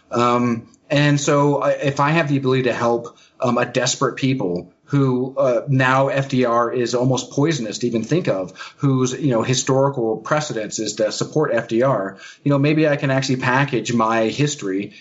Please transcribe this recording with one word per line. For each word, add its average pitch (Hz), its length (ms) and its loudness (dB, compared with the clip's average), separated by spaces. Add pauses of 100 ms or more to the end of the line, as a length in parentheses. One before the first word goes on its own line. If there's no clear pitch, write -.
(100)
Um, 120 600 0 (180)
and 147 320 4
so 143 400 2
I, 143 120 2
if 139 280 -2
I 143 100 2
have 160 180 2
the 143 100 2
ability 131 260 0
to 117 80 0
help, 117 460 -2 (200)
um, 120 200 0
a 123 80 0
desperate 123 500 -2
people 101 560 -2 (120)
who, 131 520 0
uh, 123 320 0
now 135 400 2
F 135 200 -2
D 127 160 2
R 117 280 2
is 120 220 -2
almost 127 380 0
poisonous 139 460 -2
to 120 100 -2
even 110 160 -2
think 160 240 -2
of, 95 280 -4 (200)
whose, 127 360 2
you 143 180 0
know, 113 120 2
historical 127 760 0
precedence 113 600 -4
is 107 160 -4
to 107 160 0
support - 420 -2
F 113 140 0
D 113 160 0
R, 101 360 -2 (260)
you 143 60 2
know, 143 80 4
maybe 151 280 2
I 147 80 2
can 139 160 -2
actually 131 260 0
package 127 560 0
my 113 340 2
history, 104 760 -2